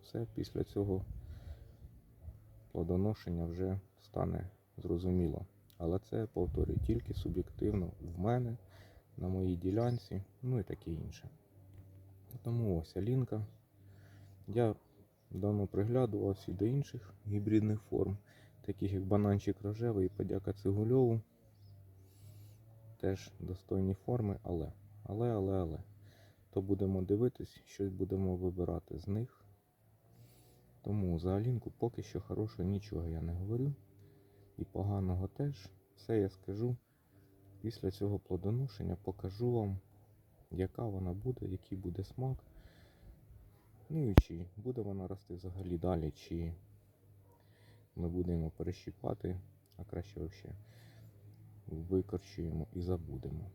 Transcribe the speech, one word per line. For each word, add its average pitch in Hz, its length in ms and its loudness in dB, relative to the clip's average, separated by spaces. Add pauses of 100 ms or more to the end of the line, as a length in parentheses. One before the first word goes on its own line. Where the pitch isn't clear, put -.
Все, 117 320 -6
після - 300 -2
цього 98 400 0 (1700)
плодоношення 87 760 0
вже 92 340 0 (220)
стане 90 480 -2 (260)
зрозуміло. 90 720 2 (320)
Але 85 200 2
це, 110 280 -2
повторюю, 90 520 2
тільки 113 360 0
суб'єктивно 90 840 -2
в 85 200 -8
мене, 120 360 0 (600)
на 87 120 -2
моїй 92 280 2
ділянці, 101 680 0 (200)
ну 127 180 0
і - 20 -2
таке - 280 -6
інше. - 380 -8 (1120)
Тому 113 380 2
ось - 160 -8
Алінка. 107 500 0 (1000)
Я 110 280 4 (560)
давно 101 360 2
приглядувався 101 880 2
і - 20 -4
до 95 100 2
інших 127 500 0 (120)
гібридних 104 540 4
форм, 95 380 2 (440)
таких 98 300 -2
як 95 120 2
бананчик 101 580 4
рожевий 107 440 2
і - 20 4
подяка 98 440 -2
Цигульову. 113 680 4 (1800)
Теж - 440 0
достойні 95 540 0
форми, 104 480 0
але, 82 300 -2 (320)
але, 110 260 0
але, 98 220 2
але. 87 260 0 (760)
То 98 80 2
будемо 95 400 2
дивитись, 104 600 0
щось - 240 -4
будемо 95 480 0
вибирати 87 600 -2
з 87 100 -8
них. 107 360 -4 (1400)
Тому 95 360 2
за 90 180 2
Алінку 117 420 0
поки - 240 -2
що - 180 -6
хорошого 98 480 -4
нічого 95 400 -2
я 80 140 -4
не 85 100 -2
говорю. 113 420 -2 (840)
І - 60 -4
поганого 95 640 2
теж. - 420 -4 (260)
Все 113 220 2
я 98 100 6
скажу 110 480 -2 (840)
після 110 300 -2
цього 101 280 -2
плодоношення, 92 800 -2
покажу 98 560 -2
вам, 104 260 2 (720)
яка 92 320 0
вона 95 300 -2
буде, 110 340 -4
який 95 320 -6
буде 92 260 -4
смак. 131 340 -4 (1500)
Ну 151 220 2
і 95 40 2
чи 87 320 6 (100)
буде 120 260 -6
вона 98 260 -6
рости 95 260 -10
взагалі 90 440 -6
далі, 85 320 2
чи 82 440 -6 (1400)
ми 85 120 0
будемо 85 420 0
перещіпати, - 880 -4 (360)
а 90 80 -12
краще - 360 -8
вообще - 340 -10 (1120)
викорчуємо 85 1040 -2
і 90 80 -6
забудемо. 80 760 -4